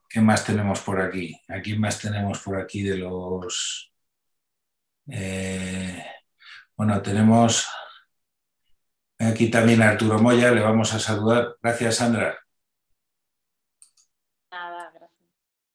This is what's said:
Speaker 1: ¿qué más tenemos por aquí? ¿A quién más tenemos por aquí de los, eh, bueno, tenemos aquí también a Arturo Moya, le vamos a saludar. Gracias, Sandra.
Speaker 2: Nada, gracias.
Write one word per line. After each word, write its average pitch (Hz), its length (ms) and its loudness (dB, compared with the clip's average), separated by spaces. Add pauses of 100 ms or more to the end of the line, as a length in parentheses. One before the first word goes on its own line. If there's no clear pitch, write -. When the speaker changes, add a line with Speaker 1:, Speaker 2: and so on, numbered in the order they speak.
Speaker 1:
¿qué 113 120 -4
más 110 240 4
tenemos 101 360 -2
por 95 200 -4
aquí? 90 480 -8
¿A 95 120 -10
quién 104 200 -6
más 104 200 -2
tenemos 101 400 -4
por 98 200 -6
aquí 101 220 -8
de 98 140 -2
los, 90 960 -8 (1160)
eh, 95 960 -8 (720)
bueno, 107 260 0
tenemos 113 680 4 (1500)
aquí 113 320 0
también 113 320 6
a 107 80 6
Arturo 107 280 2
Moya, 120 320 6
le 110 120 4
vamos 110 320 2
a 110 40 -2
saludar. 110 640 0
Gracias, 117 340 0
Sandra. 110 420 0 (2000)
Speaker 2:
Nada, 175 440 -12
gracias. - 340 -20 (460)